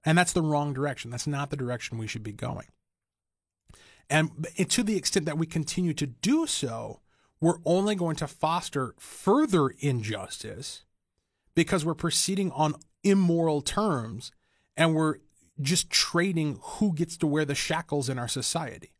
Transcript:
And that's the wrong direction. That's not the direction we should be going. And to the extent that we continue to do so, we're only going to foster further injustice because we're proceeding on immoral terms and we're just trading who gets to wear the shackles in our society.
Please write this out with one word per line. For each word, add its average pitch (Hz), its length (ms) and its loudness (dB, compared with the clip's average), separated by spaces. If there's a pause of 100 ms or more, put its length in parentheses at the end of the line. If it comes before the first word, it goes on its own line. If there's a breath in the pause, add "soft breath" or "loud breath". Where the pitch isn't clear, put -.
And 160 120 4
that's 175 160 2
the 180 80 4
wrong 147 320 0
direction. 131 380 -4
That's 120 160 -6
not 143 220 -2
the 143 80 -6
direction 123 400 -6
we 110 100 -6
should 110 160 -8
be 107 80 -8
going. 110 360 -8 (1400 soft breath)
And 156 380 0 (220)
to 247 140 2
the 208 120 0
extent 160 300 0
that 151 120 -2
we 160 80 0
continue 165 500 -2
to 147 120 -2
do 285 400 0
so, - 540 -6 (400)
we're 170 240 2
only 196 280 4
going 170 240 -2
to 151 100 -4
foster 156 720 -2
further 190 720 4 (100)
injustice 110 1040 -4 (720)
because 170 280 2
we're 160 100 0
proceeding 185 580 0
on 151 240 2 (280)
immoral 170 580 4
terms 123 680 -2 (440)
and 160 200 4
we're 156 220 2 (420)
just 147 300 0
trading 170 720 0
who 208 320 0
gets 160 240 -4
to 160 100 0
wear 151 160 2
the 143 120 -2
shackles 151 540 -2
in 127 80 -2
our 120 100 -4
society. - 720 -4